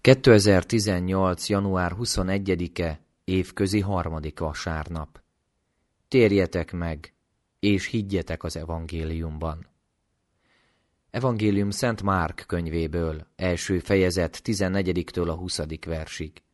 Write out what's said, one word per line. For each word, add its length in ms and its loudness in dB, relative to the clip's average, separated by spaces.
Kétezertizennyolc 1500 4
január 440 0
huszonegyedike, 1080 -2
évközi 560 0
harmadik 580 -4
vasárnap. 840 -6
Térjetek 640 4
meg, 420 -8
és 280 0
higgyetek 560 -4
az 140 -8
evangéliumban. 1120 -6
Evangélium 600 0
Szent 320 -2
Márk 440 -2
könyvéből, 800 -4
első 420 -2
fejezet, 640 0
tizennegyediktől 880 -2
a 40 -4
huszadik 500 -8
versig. 580 -10